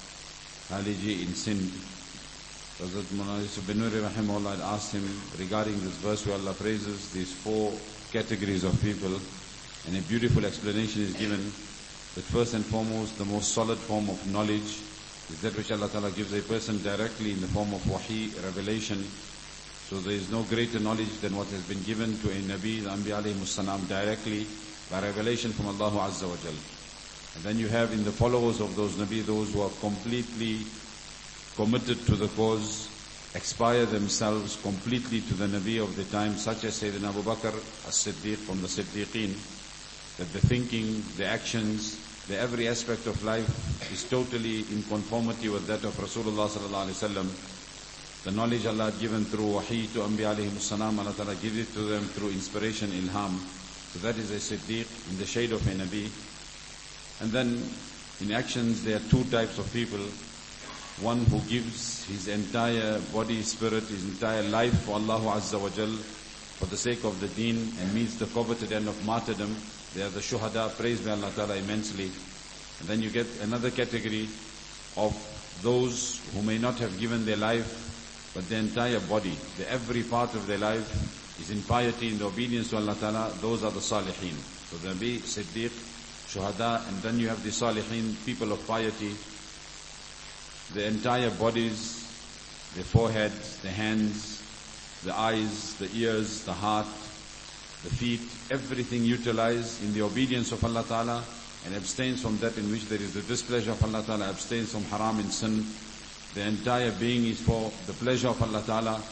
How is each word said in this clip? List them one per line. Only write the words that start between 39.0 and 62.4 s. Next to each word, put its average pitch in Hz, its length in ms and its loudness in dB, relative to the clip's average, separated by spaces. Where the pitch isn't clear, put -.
that 87 160 -4
the 98 120 0
thinking, 113 560 4
the 98 80 0
actions, 107 720 0
the 98 120 -2
every 120 300 2
aspect 117 380 0
of 104 180 0
life - 680 0
is 92 120 -4
totally 120 560 2
in 107 100 2
conformity 113 680 0
with 101 180 0
that 107 180 0
of 101 100 -2
Rasulullah 107 520 0
sallallahu 98 440 -2
alaihi 101 180 -2
wasallam. - 1160 -6
The 95 80 0
knowledge 113 340 2
Allah 110 240 2
had 98 100 -4
given 110 240 2
through 104 300 2
wahi 110 400 0
to 117 60 0
Anbiya 107 340 2
alayhimus 101 260 -2
salam, 107 380 0
Allah 101 160 -2
Ta'ala 101 220 -2
gives 107 200 -2
it 113 160 -2
to 107 80 -4
them 107 220 2
through 101 280 -2
inspiration, 104 600 -2
ilham. 92 480 0
So 90 80 -8
that 110 180 0
is 107 120 -4
a 104 60 -2
Siddiq 110 720 -4
in 92 80 -2
the 98 60 -2
shade 117 280 2
of 107 140 2
a 101 40 4
Nabi. 95 400 -2
And 110 100 0
then 120 300 2
in 104 120 0
actions 117 520 2
there 110 120 4
are - 120 -2
two 127 160 8
types 113 340 2
of 98 140 -2
people. 107 320 0
One 117 260 4
who - 220 6
gives 113 560 -2
his 98 240 -4
entire 107 720 2